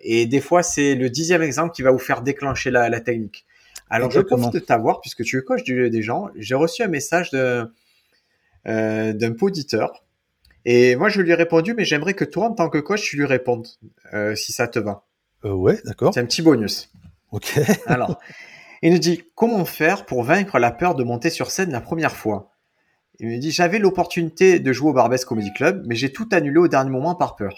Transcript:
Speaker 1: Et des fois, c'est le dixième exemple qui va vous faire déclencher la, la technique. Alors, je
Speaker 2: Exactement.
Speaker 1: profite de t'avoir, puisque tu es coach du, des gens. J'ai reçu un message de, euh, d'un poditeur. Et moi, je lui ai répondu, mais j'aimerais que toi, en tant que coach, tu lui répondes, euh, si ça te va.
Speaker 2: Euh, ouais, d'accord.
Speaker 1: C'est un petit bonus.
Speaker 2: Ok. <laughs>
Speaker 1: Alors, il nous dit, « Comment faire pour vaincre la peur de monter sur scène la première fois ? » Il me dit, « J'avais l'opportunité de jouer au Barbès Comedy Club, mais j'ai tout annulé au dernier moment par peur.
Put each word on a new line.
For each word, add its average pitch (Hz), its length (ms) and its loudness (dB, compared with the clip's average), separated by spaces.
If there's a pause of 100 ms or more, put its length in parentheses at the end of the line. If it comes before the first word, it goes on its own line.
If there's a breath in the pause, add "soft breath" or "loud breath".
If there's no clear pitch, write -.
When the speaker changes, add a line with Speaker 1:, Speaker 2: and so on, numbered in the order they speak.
Speaker 1:
Et 117 240 2
des 131 140 2
fois, 175 220 2
c'est 143 320 0
le 127 160 -2
dixième 160 320 0
exemple 160 320 -2
qui - 80 -10
va 131 80 6
vous 131 80 4
faire 123 240 -4
déclencher 135 480 -4
la, 120 180 4
la 113 120 -2
technique. 117 440 -6 (460 loud breath)
Alors, 123 220 0
je 170 80 4
Speaker 2:
Exactement. 123 220 2
Speaker 1:
profite 120 180 -2
de - 40 -18
t'avoir, 170 360 2
puisque - 240 -10
tu 131 140 -4
es 131 40 -4
coach 254 220 -4
du, 127 260 0
des 113 120 -2
gens. 135 340 -6
J'ai 107 180 -4
reçu 165 300 0
un 214 40 -2
message 165 440 -2
de, 123 360 0 (1000)
euh, 110 440 -2
d'un 113 200 -2
poditeur. 160 720 -4 (600)
Et 123 300 6
moi, 160 140 2
je 202 120 2
lui 170 120 4
ai - 20 6
répondu, 170 400 2
mais 220 100 -2
j'aimerais 151 300 -2
que 175 100 -2
toi, 180 220 -2
en 220 80 -4
tant 165 160 0
que 151 80 0
coach, 202 240 -2
tu - 140 -6
lui 143 100 0
répondes, 123 400 0 (480)
euh, 104 220 -2
si - 160 -8
ça 120 160 -2
te 120 100 -4
va. 104 260 -6 (400)
Speaker 2:
Euh, 104 60 -4
ouais, 98 340 2
d'accord. 117 300 -2
Speaker 1:
C'est 127 60 0
un 120 40 -2
petit - 160 -4
bonus. 127 520 2 (400)
Speaker 2:
Ok. - 260 -4 (140)
<laughs> - 140 -2
Speaker 1:
Alors, 123 340 -2 (600 loud breath)
il 165 120 4
nous 180 60 6
dit, « 160 260 0 (100)
Comment 220 300 0
faire 175 420 0
pour 123 160 -2
vaincre 165 380 2
la 120 100 4
peur 175 240 0
de 135 80 -2
monter 120 280 -2
sur - 200 -6
scène 185 220 -2
la 117 80 -4
première 160 360 -2
fois ? » 101 360 -6 (680)
Il 113 100 -8
me 117 100 -6
dit, « 147 120 -4
J'avais 175 300 0
l'opportunité 180 800 2
de 135 120 0
jouer 139 180 2
au - 20 -2
Barbès 123 320 4
Comedy 104 280 -4
Club, 175 340 0
mais 117 100 -4
j'ai 131 160 -2
tout 220 180 -8
annulé 151 280 2
au 175 100 6
dernier 135 220 2
moment 143 260 -2
par 135 180 -2
peur. 98 240 -8